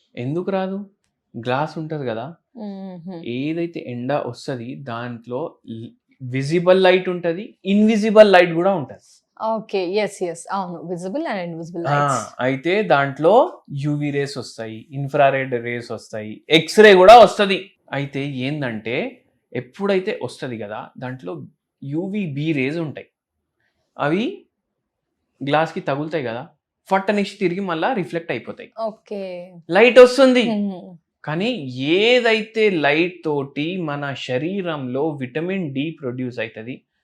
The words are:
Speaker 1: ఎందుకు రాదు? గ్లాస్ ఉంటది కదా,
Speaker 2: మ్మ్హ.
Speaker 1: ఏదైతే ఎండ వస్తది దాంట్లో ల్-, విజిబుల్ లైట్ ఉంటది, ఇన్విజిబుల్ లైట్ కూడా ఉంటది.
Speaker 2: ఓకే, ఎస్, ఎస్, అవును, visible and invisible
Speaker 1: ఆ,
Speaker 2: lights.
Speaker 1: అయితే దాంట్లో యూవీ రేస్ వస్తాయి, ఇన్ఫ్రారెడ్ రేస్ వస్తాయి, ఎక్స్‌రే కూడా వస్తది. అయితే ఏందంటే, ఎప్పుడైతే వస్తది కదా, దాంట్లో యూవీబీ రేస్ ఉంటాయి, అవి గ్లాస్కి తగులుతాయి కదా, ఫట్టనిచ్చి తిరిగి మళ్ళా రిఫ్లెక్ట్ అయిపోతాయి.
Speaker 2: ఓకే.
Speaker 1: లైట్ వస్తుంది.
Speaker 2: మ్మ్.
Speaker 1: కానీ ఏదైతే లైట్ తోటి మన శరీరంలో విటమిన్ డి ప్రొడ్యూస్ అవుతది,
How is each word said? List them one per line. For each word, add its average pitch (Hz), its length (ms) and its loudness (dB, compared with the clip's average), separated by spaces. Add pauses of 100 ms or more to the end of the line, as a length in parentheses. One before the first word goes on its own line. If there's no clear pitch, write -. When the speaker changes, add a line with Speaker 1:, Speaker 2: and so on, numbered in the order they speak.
(160)
Speaker 1:
ఎందుకు 165 360 -6
రాదు? 190 380 -4 (480)
గ్లాస్ 127 400 -4
ఉంటది 156 300 -8
కదా, 120 280 -8 (220)
Speaker 2:
మ్మ్హ. 190 680 -14
Speaker 1:
ఏదైతే 160 600 -6
ఎండ 123 260 -6
వస్తది 123 600 -8
దాంట్లో 123 800 -10 (120)
ల్-, 113 220 -14 (320)
విజిబుల్ 165 640 0
లైట్ 185 260 2
ఉంటది, 175 460 -6 (100)
ఇన్విజిబుల్ 208 680 6
లైట్ 175 200 6
కూడా 175 200 2
ఉంటది. - 500 -10 (200)
Speaker 2:
ఓకే, 214 460 -4
ఎస్, 196 340 -2
ఎస్, 165 280 -8
అవును, 175 420 -8
visible 190 280 -8
and 190 320 -6
invisible 170 340 -10
Speaker 1:
ఆ, 143 200 0
Speaker 2:
lights. 120 320 -4
Speaker 1:
అయితే 135 440 -2
దాంట్లో 156 800 2 (100)
యూవీ 147 400 -4
రేస్ 143 260 -4
వస్తాయి, 113 540 -12
ఇన్ఫ్రారెడ్ 139 640 0
రేస్ 120 380 -6
వస్తాయి, 107 580 -12
ఎక్స్‌రే 202 440 8
కూడా 190 240 12
వస్తది. 196 540 6 (200)
అయితే 139 340 -6
ఏందంటే, 135 960 -6 (320)
ఎప్పుడైతే 190 680 -4
వస్తది 123 340 -10
కదా, 107 400 -12
దాంట్లో 135 500 -12 (360)
యూవీబీ 160 680 -4
రేస్ 143 260 -2
ఉంటాయి, 147 300 -8 (920)
అవి 202 460 -4 (1000)
గ్లాస్కి 156 340 0
తగులుతాయి 151 420 -4
కదా, 120 240 -8 (380)
ఫట్టనిచ్చి 196 540 -2
తిరిగి 185 200 -2
మళ్ళా 185 340 -2
రిఫ్లెక్ట్ 170 380 -6
అయిపోతాయి. 113 480 -10
Speaker 2:
ఓకే. 190 760 -12 (160)
Speaker 1:
లైట్ 226 300 8
వస్తుంది. 247 440 8
Speaker 2:
మ్మ్. 196 540 -4 (280)
Speaker 1:
కానీ 175 240 -4 (280)
ఏదైతే 220 920 2
లైట్ 160 540 0
తోటి 151 580 -4
మన 143 320 -6
శరీరంలో 147 960 -4
విటమిన్ 151 640 -6
డి 156 280 -6
ప్రొడ్యూస్ 127 380 -8
అవుతది, 113 420 -12 (220)